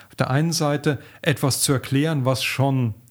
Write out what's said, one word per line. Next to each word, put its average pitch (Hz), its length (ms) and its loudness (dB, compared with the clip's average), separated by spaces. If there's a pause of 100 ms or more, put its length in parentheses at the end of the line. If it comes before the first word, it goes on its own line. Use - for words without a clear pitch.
Auf - 80 -20
der 127 140 -2
einen 156 220 2
Seite 147 460 0 (240)
etwas 139 400 0
zu 143 100 0
erklären, 139 520 0
was 127 180 0
schon 131 520 0 (160)